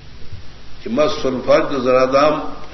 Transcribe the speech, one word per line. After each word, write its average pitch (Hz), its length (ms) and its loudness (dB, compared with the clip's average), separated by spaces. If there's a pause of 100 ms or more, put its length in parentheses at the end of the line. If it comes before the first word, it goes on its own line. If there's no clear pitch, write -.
(840)
کہ - 80 -8
مس 135 360 0
الفرج 139 560 2
زنادام 131 580 4 (340)